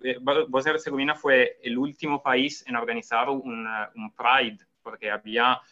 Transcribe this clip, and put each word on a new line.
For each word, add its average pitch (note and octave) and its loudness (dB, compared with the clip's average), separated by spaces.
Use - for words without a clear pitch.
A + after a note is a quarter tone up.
eh, B2+ -2
Bo-, C#3+ 2
Bosnia C3+ 0
y - 2
Herzegovina D3 -2
fue C3 4
el A#2+ -4
último C#3+ -2
país C3+ 0
en B2 -4
organizar A#2 -2
un, B2 -4
eh, G#2+ -6
un G#2+ -12
Pride, A#2+ 0
porque A2 -10
había, A2+ 2